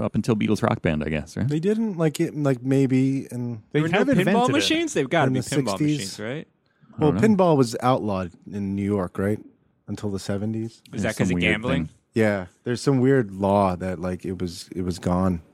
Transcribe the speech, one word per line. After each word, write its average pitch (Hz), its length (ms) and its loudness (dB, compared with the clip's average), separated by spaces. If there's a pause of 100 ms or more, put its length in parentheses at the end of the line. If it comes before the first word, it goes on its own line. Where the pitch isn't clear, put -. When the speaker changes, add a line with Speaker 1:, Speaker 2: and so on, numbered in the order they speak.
Speaker 1:
up 107 160 -2
until 113 180 0
Beatles 107 300 0
Rock - 180 2
Band, 76 220 0
I 78 40 -4
guess, 78 280 -6
right? 104 100 -2
Speaker 2:
They 151 140 -2
didn't, 214 360 -2
like, 160 220 0
it, 165 180 -2
like, 135 280 0
maybe 135 680 2
in 120 400 -8
Speaker 3:
They 147 80 0
Speaker 4:
There 151 40 2
were 165 60 0
no 175 100 2
Speaker 3:
haven't 262 200 2
Speaker 4:
pinball - 80 4
Speaker 3:
invented 240 240 4
it. - 20 2
Speaker 4:
machines? 320 420 0
They've 143 140 -2
gotta 156 200 2
Speaker 2:
in 131 60 0
Speaker 4:
be 127 60 0
Speaker 2:
the - 80 -6
Speaker 4:
pinball 120 300 -2
Speaker 2:
sixties. 151 200 0
Speaker 4:
machines, 98 220 -8
right? 127 280 -10
Speaker 1:
I - 520 -16
Speaker 2:
Well, 151 120 4
Speaker 1:
don't 185 100 2
know. 220 140 6
Speaker 2:
pinball 175 200 4
was 120 240 2
outlawed 95 520 0 (180)
in 98 240 -4
New 101 80 -2
York, 98 340 -2
right? 101 220 0 (480)
Until 104 240 -6
the 98 80 -4
seventies. 110 540 -4
Speaker 4:
Is - 180 -20
Speaker 1:
There's 107 140 -6
Speaker 4:
that 113 120 0
'cause 92 120 0
Speaker 1:
some 90 80 0
Speaker 4:
of 87 60 0
Speaker 1:
weird 107 120 2
Speaker 4:
gambling? 107 320 -2
Speaker 1:
thing. - 80 -16 (200)
Speaker 2:
Yeah, 104 320 2 (180)
there's 120 160 -4
some 139 200 2
weird 127 300 4
law 98 460 2
that, 90 240 -6
like, 90 240 -6
it 90 160 -6
was, 90 340 -8
it 92 80 -4
was 87 160 -4
gone 90 440 0 (120)